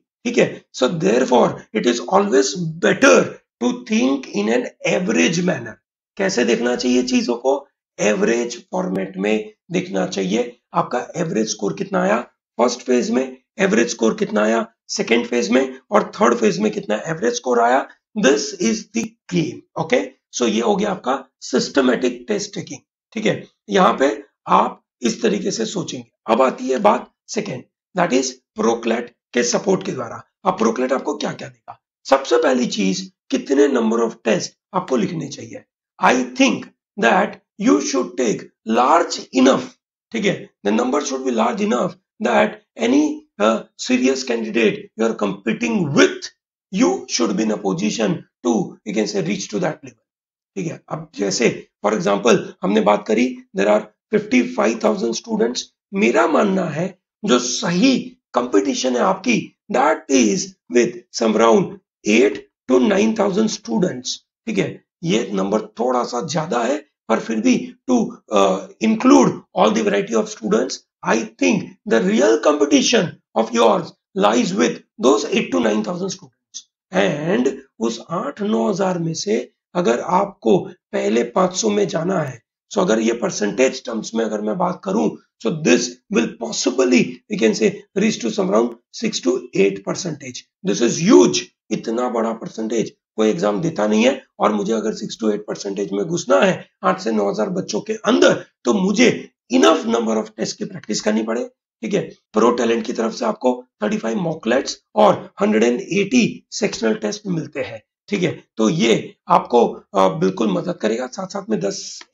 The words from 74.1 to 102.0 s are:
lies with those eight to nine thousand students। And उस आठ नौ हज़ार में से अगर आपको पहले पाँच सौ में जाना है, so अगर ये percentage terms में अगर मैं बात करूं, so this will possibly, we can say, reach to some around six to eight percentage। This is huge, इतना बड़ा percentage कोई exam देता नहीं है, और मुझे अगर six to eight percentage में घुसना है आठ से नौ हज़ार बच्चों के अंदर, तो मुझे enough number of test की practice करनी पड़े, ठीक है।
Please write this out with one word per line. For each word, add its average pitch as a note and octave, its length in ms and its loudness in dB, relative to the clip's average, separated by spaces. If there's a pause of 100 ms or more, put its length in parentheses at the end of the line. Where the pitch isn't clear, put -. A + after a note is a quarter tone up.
lies G#3 360 2
with A#3 260 0 (220)
those - 260 4
eight G#3+ 240 -2
to C4 100 0
nine G#2+ 220 0
thousand F3+ 300 -6
students। - 500 -20 (300)
And F#3 580 0 (280)
उस A3+ 200 -2 (100)
आठ G#3+ 320 -6
नौ A3 280 0
हज़ार F#3 280 0
में E3 160 -2
से G#3 240 -2 (360)
अगर G#3 260 2
आपको - 580 2 (340)
पहले G#3 380 0
पाँच F#3 260 0
सौ A3 140 0
में G#3 180 0
जाना F3+ 320 -2
है, C3+ 220 -6 (280)
so - 100 0
अगर G#3 200 2
ये A3+ 120 2
percentage F3+ 720 0
terms A#2 300 -8
में A2+ 100 0
अगर - 160 -4
मैं - 180 -4
बात F3+ 260 -2
करूं, G3 240 0 (360)
so A3 60 0 (140)
this B3 240 4 (260)
will A2+ 160 0 (120)
possibly, A3+ 640 2 (280)
we G3+ 100 -2
can G#3+ 180 2
say, G#3+ 120 2 (260)
reach G#3 240 0
to A3+ 80 -4
some F#3 200 -2
around A3+ 260 0 (200)
six - 240 -6
to B2+ 180 0 (180)
eight G3 280 0
percentage। D#3 600 -8 (200)
This G3+ 160 0
is F3+ 200 0
huge, C4 380 6 (300)
इतना A2+ 380 -4
बड़ा A2+ 240 -2
percentage - 640 -6 (200)
कोई A3 140 4
exam G3 300 0
देता E3 260 -2
नहीं G#3+ 180 4
है, C#4 180 2 (160)
और G#3 140 2
मुझे G3+ 200 -2
अगर G#3+ 220 -2
six - 240 -10
to D#3 140 0
eight G3+ 80 -4
percentage G3 520 -6
में G3+ 120 -2
घुसना F3 320 0
है G#3 320 2 (160)
आठ F#3+ 160 0
से A3 120 -2
नौ G3+ 180 0
हज़ार G3 200 -2
बच्चों F#3 300 -4
के - 120 -8 (140)
अंदर, - 380 4 (200)
तो A#2+ 100 2
मुझे G3 340 4 (460)
enough D#4+ 320 4
number A3 300 0
of G#3+ 140 -4
test G3+ 220 -6
की - 120 -8
practice G3+ 360 -8
करनी A3 220 0
पड़े, A3+ 220 -4 (380)
ठीक G3+ 120 -4
है। F3+ 60 2 (320)